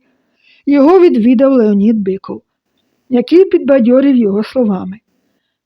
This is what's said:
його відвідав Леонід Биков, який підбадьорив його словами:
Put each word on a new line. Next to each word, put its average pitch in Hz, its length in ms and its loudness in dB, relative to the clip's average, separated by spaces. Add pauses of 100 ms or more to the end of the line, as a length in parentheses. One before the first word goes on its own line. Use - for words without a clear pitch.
(640)
його 285 340 2
відвідав 262 520 2
Леонід 214 500 0
Биков, 196 420 -10 (680)
який 254 360 2
підбадьорив 277 720 0
його 208 280 -2
словами: 202 560 -6 (680)